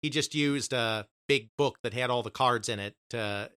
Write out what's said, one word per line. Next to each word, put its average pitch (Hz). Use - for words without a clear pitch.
He 151
just 147
used 143
a 113
big 131
book 143
that 110
had 123
all 123
the 110
cards 123
in 107
it 104
to, 104